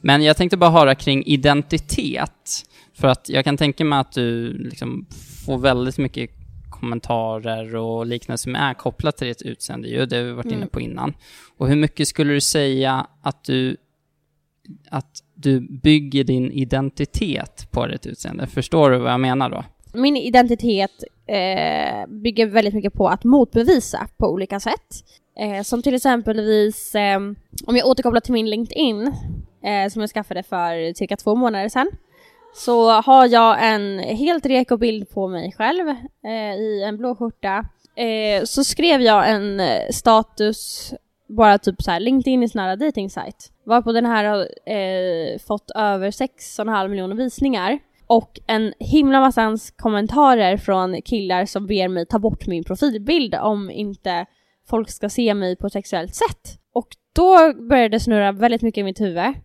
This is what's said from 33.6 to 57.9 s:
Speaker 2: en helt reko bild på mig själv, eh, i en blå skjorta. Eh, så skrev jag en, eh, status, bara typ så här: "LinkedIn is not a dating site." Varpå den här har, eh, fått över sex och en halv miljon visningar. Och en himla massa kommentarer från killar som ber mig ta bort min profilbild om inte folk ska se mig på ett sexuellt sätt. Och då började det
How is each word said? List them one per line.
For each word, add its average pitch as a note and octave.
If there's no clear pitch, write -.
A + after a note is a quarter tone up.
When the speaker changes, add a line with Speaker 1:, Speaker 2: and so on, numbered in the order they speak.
Speaker 2:
en G3+
helt D4
reko B3+
bild A3
på F#3+
mig F#3
själv, D#4
eh, A3
i G#3
en G#3
blå B3
skjorta. G#3+
Eh, A3
så C#4
skrev D4
jag G#3+
en, G3+
eh, C3+
status, -
bara G#3
typ -
så -
här: F3
"LinkedIn B3+
is A3+
not G3+
a F#3
dating G#3+
site." -
Varpå A#3
den A#3
här A3
har, G#3
eh, F#3
fått -
över G3+
sex -
och G#3+
en A3
halv G3
miljon G3
visningar. B3
Och -
en A3
himla C4+
massa A#3
kommentarer A3
från F#3
killar F#3+
som G3
ber F#3
mig F3
ta A3+
bort G#3+
min E3+
profilbild A#3
om G#3
inte F#3+
folk A3
ska -
se A3
mig F#3
på -
ett G3+
sexuellt F#3+
sätt. -
Och -
då E4+
började A#3+
det G#3+